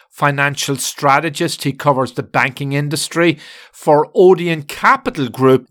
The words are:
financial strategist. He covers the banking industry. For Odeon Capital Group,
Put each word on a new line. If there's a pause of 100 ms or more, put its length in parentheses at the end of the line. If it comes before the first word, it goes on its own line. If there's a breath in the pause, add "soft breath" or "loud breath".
(100)
financial
strategist.
He
covers
the
banking
industry. (340 loud breath)
For
Odeon
Capital
Group,